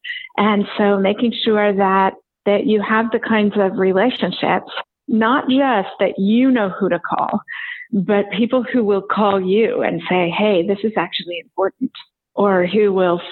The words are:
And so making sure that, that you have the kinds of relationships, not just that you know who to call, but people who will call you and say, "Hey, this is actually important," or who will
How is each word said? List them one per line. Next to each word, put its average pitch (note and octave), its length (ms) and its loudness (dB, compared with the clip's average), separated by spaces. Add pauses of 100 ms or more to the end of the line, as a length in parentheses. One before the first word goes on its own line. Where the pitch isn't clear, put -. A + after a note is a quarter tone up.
(360)
And G#3 280 2 (120)
so G3+ 220 2
making G#3 340 0 (120)
sure G#3 300 2
that, F#3+ 380 2 (320)
that G#3 220 2
you G#3+ 160 2
have A3 280 0
the A3+ 100 -2
kinds G#3 360 0
of G3 220 0
relationships, F#3+ 920 0 (380)
not A3+ 400 2
just B3+ 400 2 (100)
that G3 200 0
you A3+ 320 4
know A3 180 2
who F3+ 220 -2
to F3 100 -2
call, - 400 -4 (520)
but G3+ 440 0
people A#3+ 340 0
who B3 140 0
will G3 180 0
call G3 380 0
you F#3+ 420 0
and E3+ 280 -2
say, F3+ 180 2
"Hey, F#3+ 380 0
this G3+ 180 -2
is A3 120 -2
actually E3+ 440 -6
important," - 500 -4 (460)
or G3 280 2
who G3+ 280 2
will F3+ 280 2 (120)